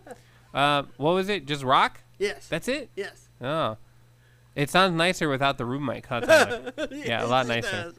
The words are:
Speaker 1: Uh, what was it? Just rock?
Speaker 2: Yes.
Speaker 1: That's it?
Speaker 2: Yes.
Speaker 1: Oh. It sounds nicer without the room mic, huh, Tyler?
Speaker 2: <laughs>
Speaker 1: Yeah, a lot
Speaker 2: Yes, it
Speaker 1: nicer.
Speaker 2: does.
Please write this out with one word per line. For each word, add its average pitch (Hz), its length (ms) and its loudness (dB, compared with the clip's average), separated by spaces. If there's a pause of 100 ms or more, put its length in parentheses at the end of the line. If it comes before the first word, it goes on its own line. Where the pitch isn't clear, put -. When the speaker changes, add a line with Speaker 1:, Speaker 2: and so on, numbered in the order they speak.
(540)
Speaker 1:
Uh, 143 300 2 (140)
what 151 160 2
was 190 160 0
it? 180 160 -4
Just 143 180 -6
rock? 156 380 4 (180)
Speaker 2:
Yes. 196 300 -4
Speaker 1:
That's 165 180 -4
it? 262 260 -4
Speaker 2:
Yes. - 360 -12 (120)
Speaker 1:
Oh. 127 360 -2 (760)
It 139 160 -2
sounds 180 280 4
nicer 170 320 2
without 135 280 0
the 131 60 -4
room 135 220 -4
mic, 113 220 -6
huh, 120 120 -4
Tyler? 254 560 2
Speaker 2:
<laughs> 302 160 -6
Speaker 1:
Yeah, 165 320 -4
a 117 40 0
lot 127 200 2
Speaker 2:
Yes, 117 160 0
it - 80 -8
Speaker 1:
nicer. - 120 -4
Speaker 2:
does. 170 160 -12